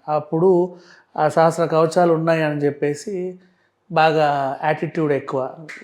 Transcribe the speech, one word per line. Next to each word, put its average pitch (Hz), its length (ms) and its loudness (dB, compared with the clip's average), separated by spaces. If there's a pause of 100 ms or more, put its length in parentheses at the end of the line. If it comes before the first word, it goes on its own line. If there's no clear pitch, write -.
అప్పుడు 170 680 0 (420)
ఆ 156 120 2
సహస్ర 165 360 2
కవచాలు 160 480 2
ఉన్నాయని 160 480 0
చెప్పేసి 165 760 -4 (520)
బాగా 151 720 2
యాటిట్యూడ్ 156 480 -2
ఎక్కువ, 131 440 -4 (280)